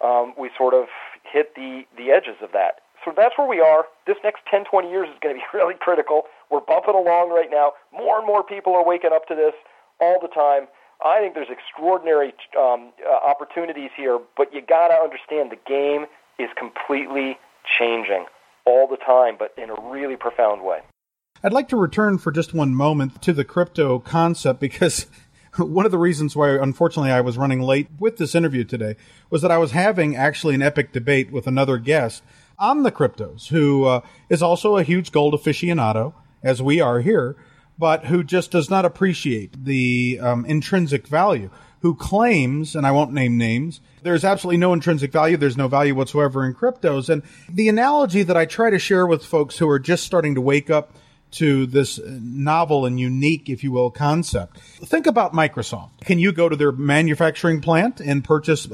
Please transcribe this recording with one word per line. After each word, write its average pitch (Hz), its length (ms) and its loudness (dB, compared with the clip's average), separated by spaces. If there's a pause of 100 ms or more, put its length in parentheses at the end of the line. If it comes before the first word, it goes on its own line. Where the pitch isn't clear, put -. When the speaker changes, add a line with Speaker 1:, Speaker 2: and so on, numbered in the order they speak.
Speaker 1:
um, 123 320 0
we 131 220 -10
sort 127 160 2
of 123 120 2 (360)
hit 147 320 -4
the, 131 280 -16 (140)
the 123 140 -6
edges 139 320 2
of 104 100 -14
that? 95 280 -2 (240)
So 165 120 -8
that's 226 220 4
where 190 80 0
we 214 140 0
are. 160 260 6 (200)
This 202 160 -2
next 208 280 -4
ten, 202 140 0
twenty 185 260 -2
years 185 180 -4
is 147 140 -20
gonna 143 140 -4
be 127 120 -14
<laughs> - 60 -12
really 185 240 0
critical. 156 460 0 (260)
We're 147 100 0
bumping 185 340 0
along 175 360 2
right 165 200 0
now. 147 220 2 (200)
More 214 260 -2
and 220 80 -6
more 208 160 2
people 196 320 -4
are 175 100 4
waking 175 280 0
up 160 160 0
to 170 60 -8
this 151 200 0 (460)
all 180 200 4
the 175 80 -6
time. 143 400 0 (360)
I 175 160 2
think 185 140 -4
there's 139 160 -10
extraordinary, 156 840 -2 (240)
um, 123 340 0 (140)
uh, 151 60 2 (120)
opportunities 147 720 -4
here, 127 220 -2 (180)
but 143 160 0
you 143 80 -12
gotta 165 340 2
understand 151 560 -2
the 113 160 -16
game 143 400 -2 (320)
is 120 180 -6
completely 135 840 -6 (400)
changing 107 480 -2 (380)
all 127 220 6
the 131 100 -6
time, 127 420 4
but 107 180 -8
in 113 140 -12
a 110 40 -10 (160)
really 135 260 -8
profound 110 460 0
way. 87 180 -4 (640)
Speaker 2:
I'd 196 100 0
like 277 160 0
to 254 80 -2
return 202 420 0
for 165 140 -6
just 160 200 -4
one 143 220 0
moment 139 480 -2
to 180 100 0
the 143 120 -2
crypto 151 560 -2
concept 165 580 -2
because - 480 -2 (260)
<laughs> - 240 -20
one 175 280 0
of 208 80 2
the 185 60 0
reasons 156 360 0
why, 147 160 2
unfortunately, 139 640 0
I 127 80 4
was 123 180 -2
running 135 220 0
late 135 280 0 (100)
with 226 200 -2
this 170 160 -4
interview 143 300 0
today 110 320 -8 (340)
was 156 120 0
that 175 80 2
I 165 80 4
was 160 120 0
having 170 460 0
actually 143 380 0
an 135 80 0
epic 143 300 0
debate 131 380 0
with 127 160 -8
another 135 320 0
guest 123 440 -2 (360)
on 254 240 0
the 247 80 2
cryptos, 107 580 -6
who, 143 360 2
uh, 127 160 2 (280)
is 165 140 0
also 175 340 2
a 185 60 2
huge 170 300 -2
gold 147 220 2
aficionado, 143 800 -2 (300)
as 131 180 0
we 143 200 2
are 123 200 2
here, 139 360 0 (420)
but 160 280 0
who 170 180 0
just 175 260 -2
does 165 180 0
not 190 160 2
appreciate 135 800 -2
the, 123 560 0
um, 120 240 0
intrinsic 151 600 -2
value, 151 440 0 (320)
who 170 120 2
claims, 156 800 0
and 151 100 -2
I 135 60 2
won't 139 220 2
name 123 260 0
names, 117 420 -2 (220)
there's 170 220 0
absolutely 190 340 0
no 180 140 4
intrinsic 156 400 0
value, 160 240 2
there's 139 200 0
no 135 120 0
value 139 260 2
whatsoever 135 500 0
in 131 100 -4
cryptos. 160 540 -2
And 156 140 0 (260)
the 208 200 0
analogy 226 560 2
that 175 120 0
I 165 80 4
try 226 260 0
to 196 100 2
share 185 260 2
with 165 180 0
folks 151 340 -2
who 165 100 2
are 143 100 2
just 160 260 -2
starting 151 300 0
to 131 60 0
wake 139 300 2
up 151 220 0 (380)
to 139 360 0
this 131 380 0
novel 139 840 -2
and 123 120 -2
unique, 135 500 0
if 127 140 -8
you 139 80 -4
will, 123 200 0
concept. 147 680 -2
Think - 480 -4
about 220 260 2
Microsoft. - 720 -4
Can 180 140 2
you 185 140 2
go 165 160 2
to 156 80 -2
their 143 160 2
manufacturing 156 880 0
plant 170 400 0
and 143 240 -2
purchase 151 500 0